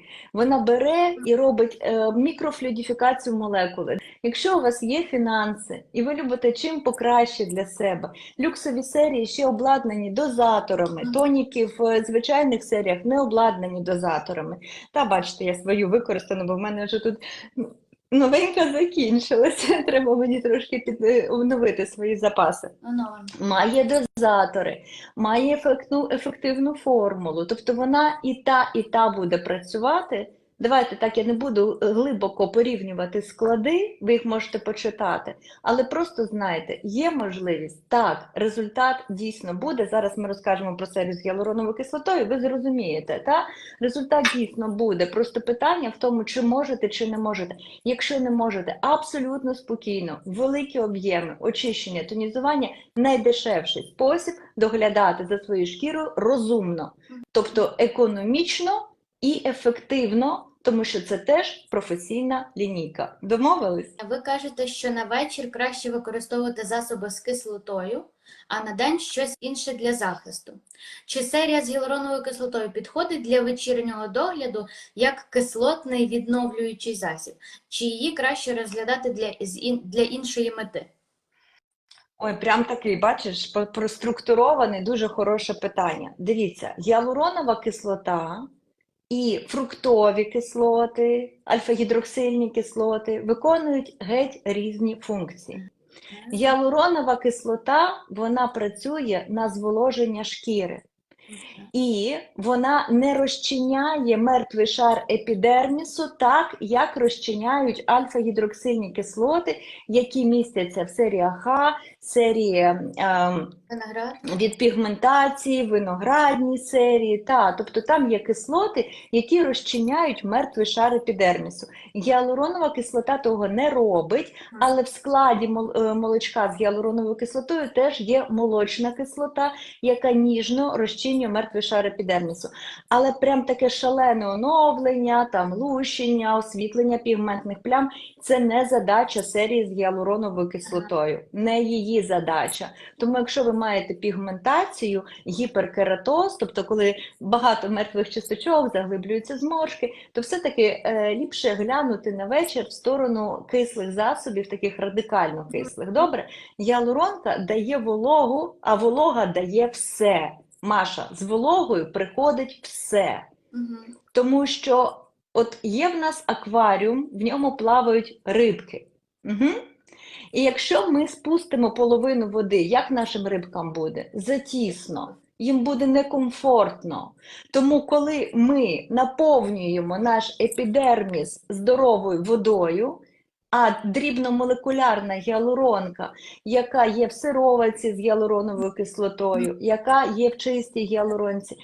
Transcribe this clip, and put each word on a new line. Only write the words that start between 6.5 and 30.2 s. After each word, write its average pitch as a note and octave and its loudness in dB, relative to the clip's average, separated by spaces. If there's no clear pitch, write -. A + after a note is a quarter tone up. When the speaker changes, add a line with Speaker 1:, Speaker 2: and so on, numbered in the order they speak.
Speaker 1:
чим D#4 -4
покраще A#3+ 2
для F#3 -4
себе, F#3 -4
люксові C4+ -4
серії C#4+ 2
ще C4+ 0
обладнані A#3 0
дозаторами, G#3 2
Speaker 2:
Мгм. A#3+ -4
Speaker 1:
тоніки C4+ 2
в, A#3 -2
е, A3+ 4
звичайних A#3+ 0
серіях F#3+ 0
не C4 2
обладнані G3+ 0
дозаторами. F3 -4
Та, C#4+ 2
бачите, F#3+ 0
я F3+ 0
свою G3 0
використана, F#3+ -2
бо F3+ -2
в - -2
мене G#3 -6
вже G#3+ -4
тут G#3+ -2
новенька C#4+ 4
закінчилася, C#4 2
<laughs> - -8
треба C4 4
мені B3 2
трошки A#3+ 0
під-, A#3 -4
е, A#3 4
обновити A#3+ 2
свої G#3+ -4
запаси. G3 0
Speaker 2:
Ну, A#3 -12
норм. G#3+ -6
Speaker 1:
Має A#3+ 2
дозатори, G3 2
має A#3+ 2
ефектну, C#4 0
ефективну C4+ -2
формулу, F#3+ 0
тобто A3+ -2
вона C#4+ 2
і C4 -2
та, B3+ 2
і A3+ 0
та A3+ 2
буде F3+ 0
працювати. A3 -2